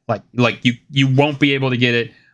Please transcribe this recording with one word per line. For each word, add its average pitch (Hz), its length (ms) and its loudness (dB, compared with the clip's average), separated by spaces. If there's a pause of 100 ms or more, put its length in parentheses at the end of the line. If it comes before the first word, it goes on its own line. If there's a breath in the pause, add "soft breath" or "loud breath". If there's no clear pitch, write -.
Like, 107 160 -6 (100)
like, 117 300 0
you, 123 100 0 (180)
you 135 160 0
won't 143 320 0
be 143 140 2
able 135 180 -2
to 123 60 0
get 120 180 0
it 117 160 -2 (220 soft breath)